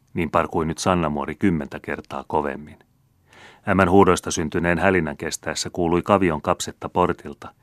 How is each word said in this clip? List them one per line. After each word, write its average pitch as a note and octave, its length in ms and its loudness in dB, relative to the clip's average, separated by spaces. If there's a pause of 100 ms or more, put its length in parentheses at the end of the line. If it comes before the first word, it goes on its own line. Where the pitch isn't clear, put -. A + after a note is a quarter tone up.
(140)
niin E2 180 -4
parkui E2 340 0
nyt D#2+ 120 -4
Sannamuori D2+ 580 -2
kymmentä D#2 440 -2
kertaa C#2+ 480 -10
kovemmin. D2 520 -6 (920)
Ämmän F#2 200 4
huudoista F2+ 420 6
syntyneen E2+ 480 -2
hälinän E2+ 380 2
kestäessä - 520 -8
kuului F2 320 0
kavion F#2 400 2
kapsetta - 480 -6
portilta, F2 720 -4